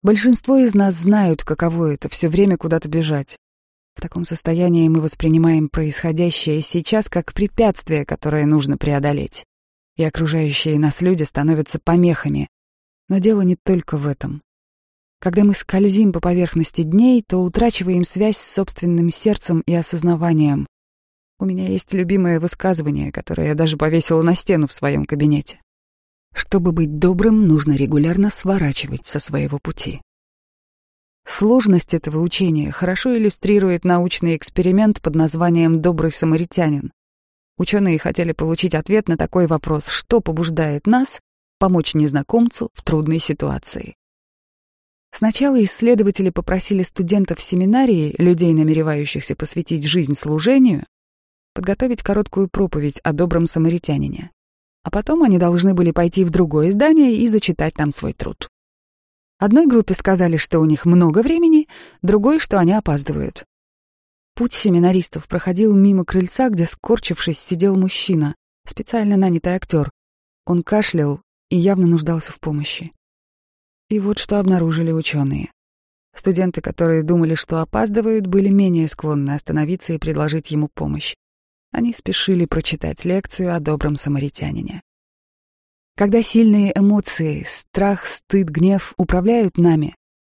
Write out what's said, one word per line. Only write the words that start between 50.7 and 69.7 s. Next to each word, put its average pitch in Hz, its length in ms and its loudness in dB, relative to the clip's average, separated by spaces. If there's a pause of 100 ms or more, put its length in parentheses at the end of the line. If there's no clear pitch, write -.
подготовить 196 480 -4
короткую 202 440 -2
проповедь 151 520 -4
о 160 140 -4
добром 170 340 0
самаритянине. 160 840 -2 (540)
А 165 80 -10
потом 311 320 0
они 202 140 4
должны 175 360 2
были 180 180 2
пойти 175 320 0
в 175 60 0
другое 160 420 2
здание 269 460 4
и 240 100 2
зачитать 185 460 0
там 147 180 -2
свой - 220 -6
труд. - 340 -12 (920)
Одной 240 280 4
группе 233 260 2
сказали, 180 440 2
что - 220 0
у 156 60 4
них 156 200 0
много 175 360 4
времени, 320 460 4 (340)
другой, 214 380 2
что - 200 0
они 170 140 4
опаздывают. 147 720 -4 (920)
Путь 233 180 -2
семинаристов 180 720 2
проходил 185 480 0
мимо 196 300 4
крыльца, 185 440 0
где, 170 160 0
скорчившись, - 720 -4
сидел 190 360 0
мужчина, 180 600 0 (300)
специально 208 520 -2
нанятый 180 380 0
актер. 151 340 -2 (560)